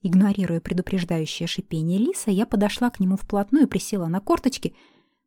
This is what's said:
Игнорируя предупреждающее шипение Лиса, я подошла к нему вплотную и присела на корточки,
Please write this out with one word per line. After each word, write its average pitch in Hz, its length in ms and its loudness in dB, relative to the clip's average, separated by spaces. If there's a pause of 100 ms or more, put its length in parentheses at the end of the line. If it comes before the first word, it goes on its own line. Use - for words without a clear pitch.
Игнорируя 185 580 2
предупреждающее 170 840 -2
шипение 170 540 -2
Лиса, 254 320 0
я 196 120 2
подошла 208 460 0
к - 80 -20
нему 190 180 2
вплотную 208 500 0
и - 40 -14
присела 190 380 -4
на 180 120 -2
корточки, - 540 -2 (520)